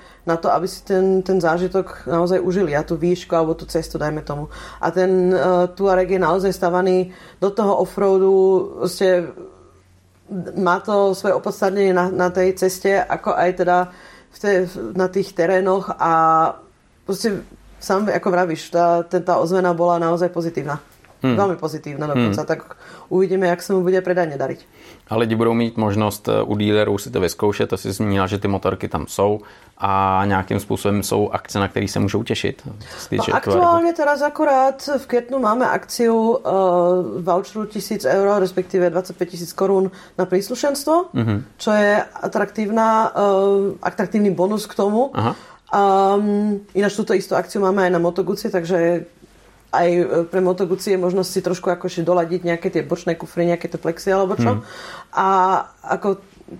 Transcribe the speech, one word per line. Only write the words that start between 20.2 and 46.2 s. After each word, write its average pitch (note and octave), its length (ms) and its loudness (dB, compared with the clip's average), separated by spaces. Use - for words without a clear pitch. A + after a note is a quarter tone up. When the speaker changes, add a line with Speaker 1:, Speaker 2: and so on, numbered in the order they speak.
Speaker 1:
pozitívna. E3 540 -6
Speaker 2:
Hmm. C3 160 0
Speaker 1:
Veľmi F#3+ 240 2
pozitívna D3 500 -8
dokonca. A#2+ 380 0
Speaker 2:
Hmm. - 60 -2
Speaker 1:
Tak D#3+ 100 -2
uvidíme, F#3 400 2
jak F3 140 0
sa - 100 -6
mu F#3+ 80 2
bude F#3 160 2
predajne F3+ 400 0
dariť. C#3 240 -2
Speaker 2:
A A2 80 -2
lidi A2+ 160 2
budou A2+ 220 2
mít A#2 220 0
možnost, G#2+ 520 0
eh, G#2+ 140 2
u G#2+ 120 -4
dealerů G#2 440 2
si - 120 -12
to A#2+ 100 -2
vyzkoušet, G#2 480 0
to G#2 80 -2
si G#2+ 120 -8
zmínila, G2 380 0
že G2 120 -4
ty G2+ 100 -2
motorky F#2+ 400 -2
tam - 180 -4
jsou G#2 340 0
a G2 480 2
nějakým G2 340 0
způsobem G2+ 420 -2
jsou G#2 280 -2
akce, - 280 -6
na G2 100 2
který G#2 200 -4
se - 120 -4
můžou G#2 220 0
těšit, - 400 -4
co - 80 -16
se - 100 -16
týče - 240 -2
Speaker 1:
No, A4+ 80 0
Speaker 2:
Tuaregu. - 100 -2
Speaker 1:
aktuálně E4+ 420 4
teraz C#4+ 300 0
akorát C4+ 640 0
v - 80 -12
květnu A#3+ 320 -2
máme A#3+ 300 0
akciu, A3+ 680 0
eh, - 140 -4
voucheru F#3+ 460 -2
tisíc G#3 380 -6
euro, G3 340 2
respektive F#3 520 0
dvacet F#3 260 -4
pět F3+ 120 -2
tisíc E3+ 240 -12
korun F#3+ 380 0
na F#3 80 0
príslušenstvo, C#4 800 0
Speaker 2:
Mhm. A2+ 300 0
Speaker 1:
čo - 160 -4
je G#3 300 4
atraktívna, A3 960 0
eh, - 120 -2
atraktívny G3+ 480 0
bonus F#3+ 360 0
k - 80 -18
tomu. A3 400 0
Speaker 2:
Aha. A2 200 0
Speaker 1:
Ehm, G3+ 920 2